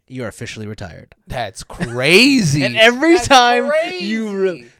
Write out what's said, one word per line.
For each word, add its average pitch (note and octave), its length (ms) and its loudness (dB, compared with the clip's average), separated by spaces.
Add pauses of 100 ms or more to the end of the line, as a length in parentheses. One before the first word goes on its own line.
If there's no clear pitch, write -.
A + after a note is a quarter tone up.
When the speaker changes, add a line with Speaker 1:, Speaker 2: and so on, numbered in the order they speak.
Speaker 1:
you're B2+ 220 -10
officially A2 380 -14
retired. G#2 480 -16 (120)
Speaker 2:
That's A2 380 -10
crazy. D#3 960 2
Speaker 1:
<laughs> B2+ 40 0
And B2 100 -4
every B3 380 4
Speaker 2:
That's F4+ 140 0
Speaker 1:
time B3 420 4
Speaker 2:
crazy. E4+ 340 -4
Speaker 1:
you G#3+ 340 -6
re-, F3 280 -4 (120)